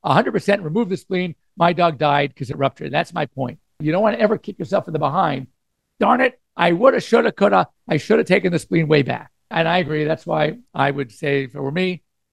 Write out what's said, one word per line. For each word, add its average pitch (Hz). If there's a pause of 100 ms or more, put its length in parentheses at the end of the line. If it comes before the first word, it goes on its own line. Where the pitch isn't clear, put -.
"A 147
hundred 240
percent 202
remove 180
the 175
spleen. 180 (220)
My 175
dog 165
died 143
'cause 135
it 143
ruptured." 139
That's 160
my 160
point. 131 (200)
You 156
don't 180
wanna 220
ever 220
kick -
yourself 180
in 165
the 156
behind. 139 (520)
"Darn 240
it, 254 (160)
I 175
woulda, 233
shoulda, 233
coulda. 196 (200)
I 165
shoulda -
taken 180
the 165
spleen 165
way 151
back." 127 (200)
And 165
I 170
agree. 151
That's 156
why 156 (140)
I 139
would 139
say, 139
if 123
it 147
were 139
me, 180 (300)